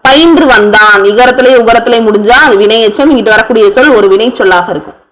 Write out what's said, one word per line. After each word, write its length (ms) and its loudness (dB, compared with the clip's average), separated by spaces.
பயின்று 440 0
வந்தான், 580 0
இகரத்திலே 540 0
உகரத்திலே 420 0
முடிஞ்சா 300 -2
அது 280 2
வினை 300 0
எச்சம், 240 0
இங்கிட்டு 180 -2
வரக்கூடிய 420 0
சொல் 180 0
ஒரு 180 2
வினை 260 0
சொல்லாக 380 -2
இருக்கும். 220 -10